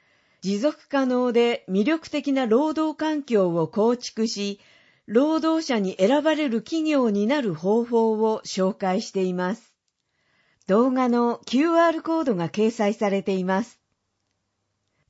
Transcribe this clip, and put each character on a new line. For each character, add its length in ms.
持 180
続 300
可 160
能 260
で 380
魅 160
力 240
的 240
な 140
労 260
働 240
環 260
境 320
を 140
構 260
築 320
し、 320
労 340
働 260
者 140
に 180
選 240
ば 140
れ 140
る 140
企 260
業 200
に 180
な 120
る 140
方 320
法 280
を 300
紹 320
介 260
し 100
て 120
い 100
ま 220
す。 140
動 240
画 180
の 380
キ 160
ュ 100
ー 140
ア 20
ー 20
ル 120
コ 160
ー 40
ド 120
が 120
掲 220
載 240
さ 160
れ 140
て 100
い 100
ま 200
す。 160